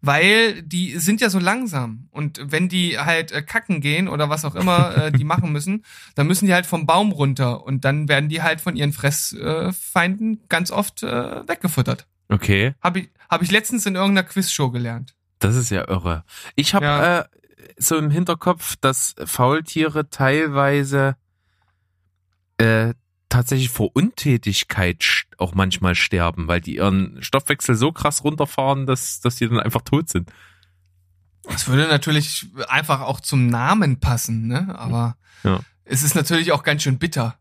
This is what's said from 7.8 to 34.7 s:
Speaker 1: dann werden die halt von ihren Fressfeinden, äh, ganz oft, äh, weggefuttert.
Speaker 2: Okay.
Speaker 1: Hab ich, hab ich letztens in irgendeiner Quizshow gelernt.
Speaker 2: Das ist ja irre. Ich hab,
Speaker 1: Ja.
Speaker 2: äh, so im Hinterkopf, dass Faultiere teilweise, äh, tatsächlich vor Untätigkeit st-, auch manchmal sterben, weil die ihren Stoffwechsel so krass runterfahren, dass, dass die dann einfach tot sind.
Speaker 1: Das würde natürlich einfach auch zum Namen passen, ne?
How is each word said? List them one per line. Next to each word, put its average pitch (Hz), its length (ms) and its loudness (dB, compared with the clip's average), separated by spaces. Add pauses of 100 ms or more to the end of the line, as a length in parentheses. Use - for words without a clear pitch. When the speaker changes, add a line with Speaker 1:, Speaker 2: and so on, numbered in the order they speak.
Speaker 1:
dann 147 240 0
werden 147 180 2
die 160 140 -2
halt 160 180 0
von 170 160 -4
ihren 147 160 0
Fressfeinden, 175 1400 -2
äh, - 160 -10
ganz 175 220 -2
oft, - 320 -4
äh, - 440 -6
weggefuttert. - 580 -2 (220)
Speaker 2:
Okay. 104 540 2
Speaker 1:
Hab 180 160 0
ich, 180 120 -8 (200)
hab 170 140 2
ich 175 80 0
letztens 214 340 0
in 196 100 -2
irgendeiner 190 320 2
Quizshow 156 440 -2
gelernt. 120 440 -8 (240)
Speaker 2:
Das 104 160 4
ist 123 140 0
ja 101 180 -2
irre. 90 380 -2 (300)
Ich 147 180 0
hab, 196 100 2
Speaker 1:
Ja. 147 360 2
Speaker 2:
äh, - 60 -6 (520)
so - 200 0
im 151 140 0
Hinterkopf, 170 680 -2
dass - 420 0
Faultiere 156 880 0
teilweise, 139 1040 2 (1400)
äh, 113 360 2 (360)
tatsächlich 123 400 2
vor 107 260 -2
Untätigkeit 113 1040 0
st-, - 240 0 (140)
auch 90 160 -2
manchmal 92 400 2
sterben, 85 520 0
weil 87 140 0
die 82 140 -8
ihren 95 480 0
Stoffwechsel - 520 0
so 131 160 2
krass - 320 -2
runterfahren, 139 640 0
dass, - 360 -4
dass 123 160 0
die 120 120 0
dann 117 100 2
einfach 110 220 -2
tot 160 260 0
sind. - 240 -4 (1120)
Speaker 1:
Das - 240 -6
würde 135 200 4
natürlich 151 580 0 (240)
einfach 147 320 0
auch 131 180 -4
zum 127 280 2
Namen 135 520 2
passen, 113 480 0
ne? 170 300 -4